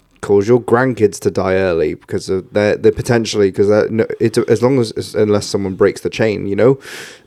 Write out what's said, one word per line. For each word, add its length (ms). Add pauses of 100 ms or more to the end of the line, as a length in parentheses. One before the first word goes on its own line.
(200)
cause 280
your 120
grandkids 600
to 100
die 240
early 400
because 340
of 240
their, 240
they're 160
potentially, 580
'cause 180
they're, 200
no, 180 (140)
it, 160
as 260
long 160
as, 140
as, 220
unless 320
someone 280
breaks 280
the 80
chain, 360
you 100
know, 220 (480)